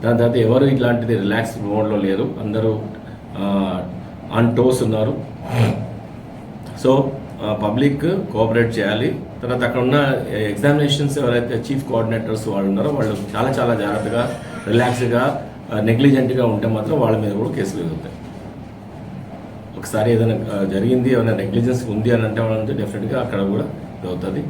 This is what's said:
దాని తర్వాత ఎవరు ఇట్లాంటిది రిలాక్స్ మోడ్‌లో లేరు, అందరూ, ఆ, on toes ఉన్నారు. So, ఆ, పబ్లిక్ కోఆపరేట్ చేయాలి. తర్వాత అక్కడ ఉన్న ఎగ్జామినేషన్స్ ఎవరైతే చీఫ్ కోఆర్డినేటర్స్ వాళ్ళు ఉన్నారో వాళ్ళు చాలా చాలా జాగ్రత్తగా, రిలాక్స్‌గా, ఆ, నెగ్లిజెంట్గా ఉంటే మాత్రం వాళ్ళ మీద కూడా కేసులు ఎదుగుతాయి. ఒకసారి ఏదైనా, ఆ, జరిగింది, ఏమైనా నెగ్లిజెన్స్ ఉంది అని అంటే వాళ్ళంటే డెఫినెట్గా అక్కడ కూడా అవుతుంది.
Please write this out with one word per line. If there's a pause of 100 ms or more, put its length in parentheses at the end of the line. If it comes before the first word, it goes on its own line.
దాని
తర్వాత
ఎవరు
ఇట్లాంటిది
రిలాక్స్
మోడ్‌లో
లేరు,
అందరూ, (580)
ఆ, (560)
on
toes
ఉన్నారు. (1500)
So, (400)
ఆ,
పబ్లిక్ (300)
కోఆపరేట్
చేయాలి. (240)
తర్వాత
అక్కడ
ఉన్న (340)
ఎగ్జామినేషన్స్
ఎవరైతే
చీఫ్
కోఆర్డినేటర్స్
వాళ్ళు
ఉన్నారో
వాళ్ళు (200)
చాలా
చాలా
జాగ్రత్తగా, (280)
రిలాక్స్‌గా, (240)
ఆ,
నెగ్లిజెంట్గా
ఉంటే
మాత్రం
వాళ్ళ
మీద
కూడా
కేసులు
ఎదుగుతాయి. (1600)
ఒకసారి
ఏదైనా,
ఆ,
జరిగింది,
ఏమైనా
నెగ్లిజెన్స్
ఉంది
అని
అంటే
వాళ్ళంటే
డెఫినెట్గా
అక్కడ
కూడా (440)
అవుతుంది.